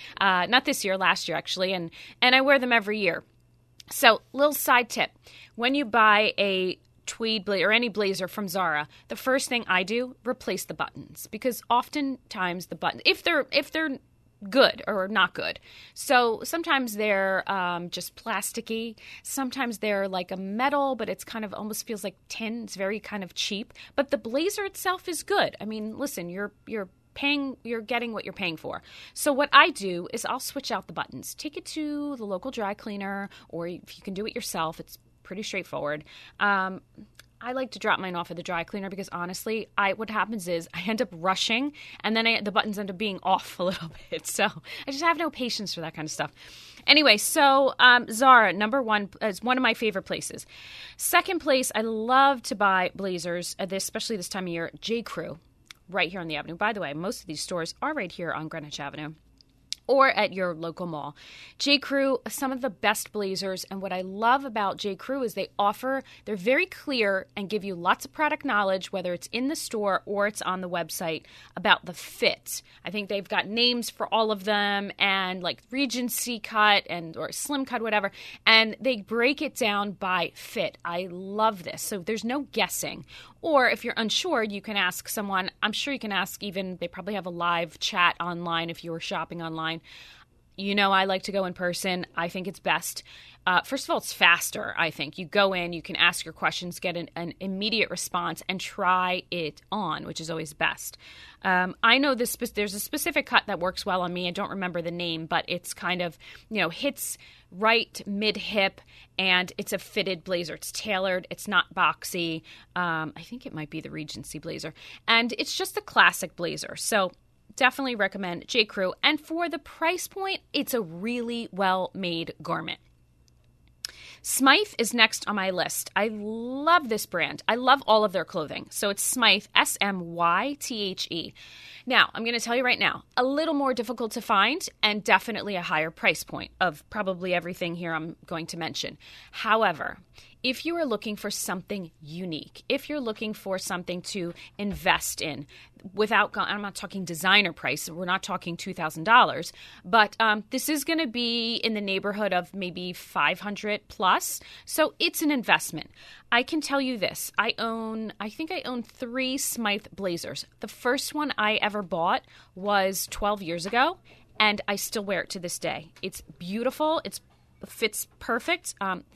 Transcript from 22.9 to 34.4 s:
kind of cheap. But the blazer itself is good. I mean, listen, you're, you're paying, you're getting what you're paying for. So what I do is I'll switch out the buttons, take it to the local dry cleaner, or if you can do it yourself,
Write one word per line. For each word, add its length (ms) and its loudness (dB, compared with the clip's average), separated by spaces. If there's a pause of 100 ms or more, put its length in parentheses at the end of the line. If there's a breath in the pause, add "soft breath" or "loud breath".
kind 240 -8
of 100 -16
cheap. 380 -6 (240 loud breath)
But 140 2
the 80 0
blazer 440 -2
itself 460 -4
is 140 -6
good. 400 2
I 20 -8
mean, 320 -6
listen, 320 -6
you're, 240 -8 (140)
you're 240 -8 (240)
paying, 500 -2
you're 160 -6
getting 320 -4
what 120 -8
you're 100 -10
paying 240 -4
for. 240 -8 (320 loud breath)
So 180 2
what 180 2
I 200 10
do 420 -6
is 140 -6
I'll 140 -2
switch 300 -8
out 180 -4
the 40 -14
buttons, 420 -8
take 220 -10
it 100 -12
to 500 -6
the 100 -10
local 240 -6
dry 240 -4
cleaner, 560 -8 (180 loud breath)
or 180 -6
if 300 -10
you 60 -20
can 100 -8
do 140 -6
it 80 -8
yourself, 440 -4